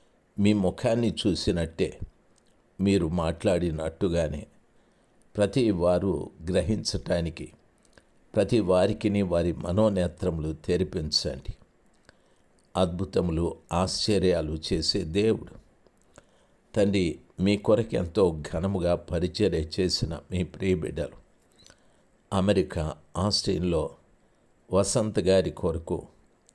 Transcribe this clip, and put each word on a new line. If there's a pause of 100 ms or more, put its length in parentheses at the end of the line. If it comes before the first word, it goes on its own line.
(380)
మీ
ముఖాన్ని (120)
చూసినట్టే, (840)
మీరు
మాట్లాడినట్టుగానే (880)
ప్రతి
వారు (200)
గ్రహించటానికి, (840)
ప్రతి
వారికిని
వారి
మనోనేత్రములు
తెరిపించండి. (1200)
అద్భుతములు, (160)
ఆశ్చర్యాలు (140)
చేసే
దేవుడు. (1200)
తండ్రి, (200)
మీ
కొరకు
ఎంతో (100)
ఘనముగా
పరిచర్య (120)
చేసిన (100)
మీ
ప్రియ
బిడ్డలు, (1120)
అమెరికా (200)
ఆస్టిన్లో (840)
వసంత్
గారి
కొరకు, (480)